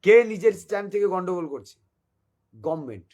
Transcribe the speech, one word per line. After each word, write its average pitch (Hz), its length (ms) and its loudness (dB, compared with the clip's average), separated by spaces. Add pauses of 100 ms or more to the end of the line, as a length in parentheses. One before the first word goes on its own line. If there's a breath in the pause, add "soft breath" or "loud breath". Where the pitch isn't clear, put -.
কে 226 220 8
নিজের 214 300 0
স্ট্যান্ড 202 380 -10
থেকে 202 160 -2
গন্ডগোল 180 400 -4
করছে? 127 320 -16 (840)
গভর্নমেন্ট। 135 520 -8